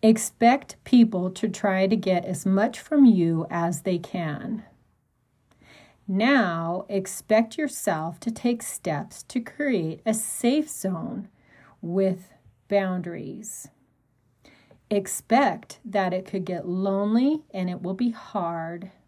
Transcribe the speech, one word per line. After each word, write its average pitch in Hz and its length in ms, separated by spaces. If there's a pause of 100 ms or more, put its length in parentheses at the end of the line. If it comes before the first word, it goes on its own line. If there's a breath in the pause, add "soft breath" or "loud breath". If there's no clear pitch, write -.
Expect 233 800
people 220 480
to 202 160
try 190 400
to 208 80
get 180 300
as 180 200
much 196 340
from 285 260
you 165 440
as 170 340
they 180 140
can. 170 680 (1400 soft breath)
Now, 190 840
expect 214 680
yourself 170 640
to 226 100
take 233 300
steps - 640
to - 160
create 214 640
a 220 80
safe 262 560
zone 190 600 (520 soft breath)
with 185 520 (340)
boundaries. 185 1000 (1200 soft breath)
Expect 208 960
that 190 280
it 185 120
could 190 180
get 180 240
lonely 208 760 (100)
and 185 160
it 180 120
will 180 120
be 240 160
hard. 170 840 (160)